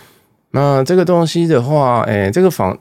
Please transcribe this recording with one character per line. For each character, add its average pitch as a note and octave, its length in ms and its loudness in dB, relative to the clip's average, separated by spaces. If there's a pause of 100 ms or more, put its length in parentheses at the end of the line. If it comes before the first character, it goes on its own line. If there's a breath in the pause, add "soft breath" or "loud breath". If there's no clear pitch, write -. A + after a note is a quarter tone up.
(500 loud breath)
那 C3+ 320 0
这 E3+ 140 0
个 F#3 80 2
东 F3 200 0
西 E3+ 220 -2
的 D3 160 2
话， C3 380 0
哎， G#2 320 0
这 F3 100 0
个 F#3 80 4
房-， F#2+ 300 -2